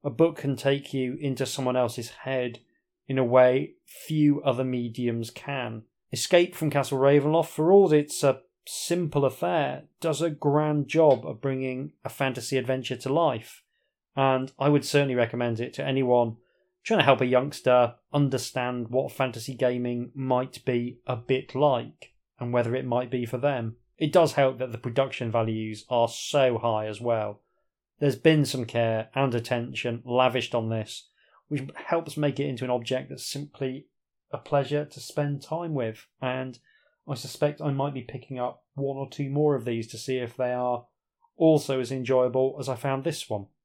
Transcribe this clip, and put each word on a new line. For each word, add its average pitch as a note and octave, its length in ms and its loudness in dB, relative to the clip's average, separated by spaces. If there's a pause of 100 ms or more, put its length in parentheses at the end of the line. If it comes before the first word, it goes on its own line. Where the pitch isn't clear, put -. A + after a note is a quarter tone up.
A C#3+ 60 -2
book D#3+ 260 2
can C#3 180 -4
take C#3 400 -2
you B2+ 260 -2
into C3 260 -2
someone B2+ 300 -2
else's A#2+ 340 -2
head B2+ 500 -6 (480)
in C3 100 -2
a C3 60 2
way B2+ 500 4 (100)
few D3 580 2
other C3 220 0
mediums A#2+ 640 -4
can. A#2 520 -8 (300)
Escape F3 420 2
from D#3 160 -2
Castle C#3 280 -2
Ravenloft, D3 500 4
for D#3+ 240 2
all G3 200 8
it's D3 300 2
a C3+ 180 2 (260)
simple D#3 580 -2
affair, C#3 580 -2 (180)
does D#3 220 -2
a E3+ 80 0
grand D3 580 0
job D3+ 380 6
of B2 140 -10
bringing C3 520 -6 (120)
a - 40 -8
fantasy C3 480 -4
adventure B2+ 400 -4
to C3 160 -6
life, C#3+ 500 -2 (540)
and C3 420 2
I C#3 120 2
would D3 140 4
certainly C#3 300 2
recommend A#2+ 460 0
it B2 140 -6
to C#3+ 100 -6
anyone B2 520 2 (460)
trying A3 180 2
to - 40 6
help C3+ 160 6
a C3 60 2
youngster B2 680 4 (180)
understand B2 760 0
what C3 240 -2
fantasy B2+ 420 -4
gaming B2 600 -2
might C3 500 -2
be A#2+ 420 -2
a C3 100 -2
bit C3 380 -2
like C3 600 0 (240)
and A#2+ 140 -6
whether A#2+ 220 2
it C3 120 -4
might A#2+ 240 -2
be B2 160 -4
for B2+ 100 -8
them. B2 400 -2 (220)
It D#3 140 -2
does E3 220 4
help C3 240 2
that B2 140 -6
the A2+ 60 -10
production B2+ 520 -2
values A2 600 -2
are A#2 180 2
so B2+ 480 0
high A2 300 -2
as G#2+ 140 -8
well. A2 400 -2 (580)
There's C#3+ 180 0
been D#3 280 6
some B2+ 200 -4
care A2+ 500 0
and C3+ 200 0
attention A#2+ 720 -4
lavished B2 500 0
on A2+ 140 -2
this, A2 400 -6 (400)
which C#3+ 140 -6 (120)
helps D#3+ 420 -4
make D3 220 -2
it C#3+ 80 -2
into B2+ 180 -6
an B2 60 -4
object B2+ 400 -2
that's C3 160 -12
simply C#3+ 600 -8 (420)
a A#2 80 -8
pleasure C#3+ 460 -2
to C#3 160 -16
spend C#3+ 420 -4
time E3 320 -6
with, A2+ 320 -4 (160)
and C3 360 -6 (480)
I D3 80 -6
suspect D3 460 -4
I D3+ 100 -2
might C#3 240 -2
be C3 60 -8
picking B2 380 -12
up B2 240 -6 (120)
one C#3 220 -4
or C3+ 140 -8
two C#3 180 -6
more D3 260 2
of A#2+ 100 -2
these A#2 240 -2
to A2+ 100 -16
see C3 200 -4
if A#2+ 180 -8
they B2 160 -2
are B2 340 -2 (500)
also D3 440 4
as A#2+ 120 -4
enjoyable C3 680 2
as C3 100 -6
I B2+ 80 -4
found C3+ 280 -4
this D#3+ 240 -6
one. G2+ 180 -6 (180)